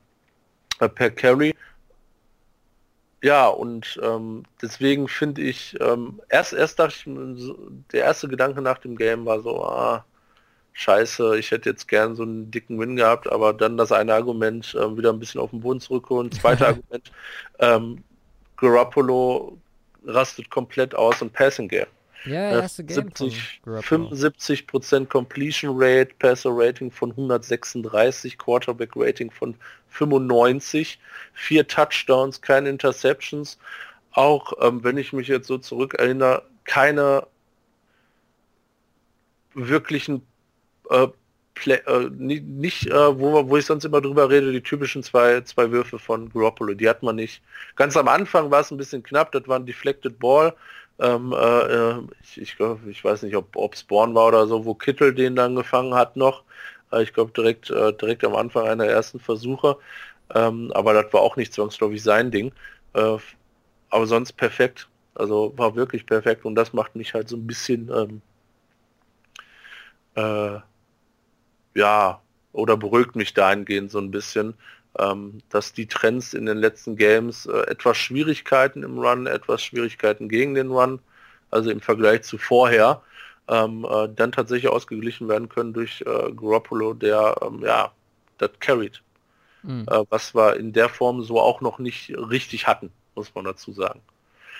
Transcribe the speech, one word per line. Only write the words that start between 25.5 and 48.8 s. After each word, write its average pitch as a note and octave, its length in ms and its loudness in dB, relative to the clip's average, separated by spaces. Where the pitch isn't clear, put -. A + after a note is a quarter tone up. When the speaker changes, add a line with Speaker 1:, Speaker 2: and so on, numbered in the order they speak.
Speaker 1:
Rate, C3 440 4
Passer B2+ 340 2
Rating A#2+ 380 0
von B2 240 -6
hundertsechsunddreißig, A#2+ 1200 -2
Quarterback A#2+ 580 -2
Rating A#2 360 -2
von A#2+ 240 -8
fünfundneunzig, C3+ 1120 2
vier D3+ 340 2
Touchdowns, C3+ 760 0
keine C#3 280 2
Interceptions. C#3+ 880 -2
Auch, C#3+ 500 4
ähm, B2 220 2
wenn B2 140 0
ich C3+ 160 -6
mich B2+ 140 -6
jetzt C3 200 -2
so C3 100 -4
zurückerinnere, C3 840 0
keine C#3 600 2
wirklichen, C#3 680 -4
äh, C3 180 6
Play, C3 280 2
äh, B2+ 320 0
ni-, C3+ 240 -6
nicht, C#3+ 460 -8
äh, D3 320 4
wo, C#3+ 300 2
wo C#3+ 80 6
ich C#3+ 80 0
sonst D3+ 200 -2
immer D3 160 0
drüber C#3 280 2
rede, C#3 220 4
die B2+ 100 -2
typischen C#3 420 -6
zwei, A#2+ 380 4
zwei A#2+ 300 0
Würfe A#2+ 280 -2
von A2+ 320 -6
Garoppolo, A2 420 0
die A2 160 0
hat A#2 140 0
man A2+ 120 -2
nicht. A2 260 -8
Ganz C#3+ 220 2
am C#3 100 4
Anfang D#3 440 2
war C#3+ 100 6
es - 100 -2
ein C#3+ 60 -10
bisschen C3+ 260 -10